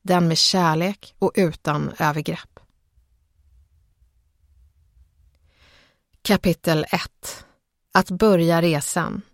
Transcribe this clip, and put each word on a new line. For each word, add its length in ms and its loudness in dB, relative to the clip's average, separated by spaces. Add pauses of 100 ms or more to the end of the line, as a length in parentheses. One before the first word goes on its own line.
Den 260 2
med 100 0
kärlek 800 0
och 160 0
utan 640 -2
övergrepp. 600 -4 (3500)
Kapitel 720 0
ett. 540 -10 (480)
Att 180 0
börja 500 2
resan. 600 -2 (120)